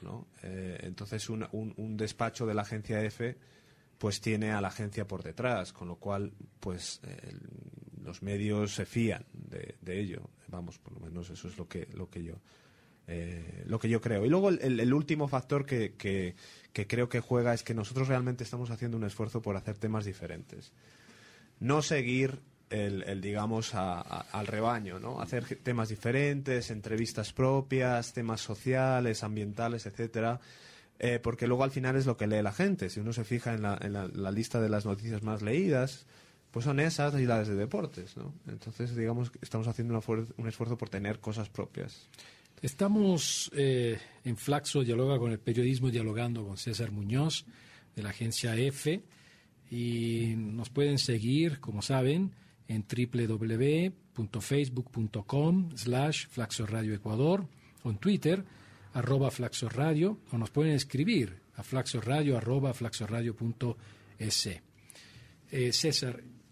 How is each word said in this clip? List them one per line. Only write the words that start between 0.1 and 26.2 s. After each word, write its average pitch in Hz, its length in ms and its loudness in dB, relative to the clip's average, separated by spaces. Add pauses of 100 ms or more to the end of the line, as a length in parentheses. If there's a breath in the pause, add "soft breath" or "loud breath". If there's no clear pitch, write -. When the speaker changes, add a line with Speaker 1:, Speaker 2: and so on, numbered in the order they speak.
Speaker 1:
Eh, 92 420 -8
entonces, 101 460 -8
un, 110 220 -4
un, 110 240 -6
un 107 220 -6
despacho 110 480 -2
de 107 80 0
la 107 80 2
agencia 107 420 -2
F, 117 320 -4 (600 soft breath)
pues, 104 240 0
tiene 107 300 2
a 104 100 0
la 98 80 0
agencia 101 360 -4
por 92 160 -6
detrás, 104 520 -2
con 87 160 -10
lo 87 80 -8
cual, 101 340 -4 (300)
pues, 90 420 -6
eh, - 140 -14 (120)
el, - 120 -14 (640)
los 92 180 -12
medios 104 500 0
se 92 120 -4
fían 113 480 0
de, - 480 -12
de 90 180 -4
ello. 98 300 -6 (180)
Vamos, 87 320 -10
por - 140 -18
lo - 80 -16
menos 87 280 -10
eso 87 200 -12
es - 80 -12
lo 85 100 -10
que, 85 260 -8
lo 92 160 -8
que 87 140 -8
yo, 82 120 -10 (720 soft breath)
eh, 85 600 -8
lo 107 100 0
que 110 120 0
yo 113 100 4
creo. 107 260 2
Y 127 40 6
luego 190 180 6
el, 185 140 4
el, 127 180 2
el 123 140 6
último 151 340 2
factor 139 380 0
que, 117 320 0
que, 95 380 0 (360 loud breath)
que 101 160 -4
creo 120 220 2
que 123 100 0
juega 120 340 2
es 113 100 -2
que 117 100 -4
nosotros 123 340 -2
realmente 127 380 0
estamos 123 240 -6
haciendo 117 260 -4
un 113 80 0
esfuerzo 107 380 -2
por 101 160 0
hacer 104 200 -4
temas 110 280 0
diferentes. 87 640 -10 (880 loud breath)
No 143 220 4
seguir 131 580 2 (320)
el, 101 320 0
el, 98 180 -4
digamos, 107 540 -2
a, 92 260 0
a, 87 200 -6 (100)
al 101 160 -4
rebaño, 107 520 0
¿no? 117 220 -6
Hacer 120 240 -4
ge-, 131 100 -6
temas 117 340 -2
diferentes, 131 840 0